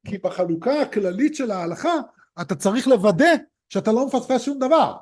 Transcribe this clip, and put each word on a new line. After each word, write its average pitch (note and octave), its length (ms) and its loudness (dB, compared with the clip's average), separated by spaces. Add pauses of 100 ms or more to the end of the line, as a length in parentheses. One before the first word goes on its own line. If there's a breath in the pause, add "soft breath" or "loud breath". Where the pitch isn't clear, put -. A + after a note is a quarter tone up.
כי G3+ 100 -6
בחלוקה F#3 640 -2
הכללית G#3 540 -2
של A#3+ 160 -4
ההלכה, F#3 420 -4 (480 soft breath)
אתה E3+ 140 -4
צריך G#3 320 0
לוודא G#3+ 440 4 (380)
שאתה G3+ 220 -2
לא B3+ 160 0
מפספס B3+ 340 -2
שום C#4+ 180 -6
דבר. C4 420 2